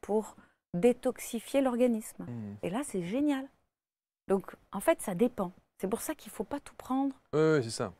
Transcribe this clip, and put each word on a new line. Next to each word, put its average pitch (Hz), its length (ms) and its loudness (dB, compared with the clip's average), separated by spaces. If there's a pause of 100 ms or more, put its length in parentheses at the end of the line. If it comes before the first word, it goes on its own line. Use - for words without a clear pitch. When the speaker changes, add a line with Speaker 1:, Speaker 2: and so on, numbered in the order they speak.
Speaker 1:
pour 208 360 -2 (380)
détoxifier 240 880 2
l'organisme. 240 640 0
Speaker 2:
Hmm. 202 380 -8
Speaker 1:
Et 170 80 -2
là, 233 140 -2
c'est 190 180 -4
génial. 269 440 0 (800)
Donc, 190 260 0 (180)
en 202 80 -8
fait, 320 200 2
ça 196 140 -4
dépend. 190 380 0 (280)
C'est 190 80 -2
pour 226 120 -2
ça 311 140 -6
qu'il - 160 -14
faut - 140 -8
pas 285 160 -6
tout - 160 -18
prendre, 269 380 0 (180)
Speaker 2:
Oui, 151 80 4 (160)
oui, 127 80 2
c'est 113 60 -4
ça. 104 300 -4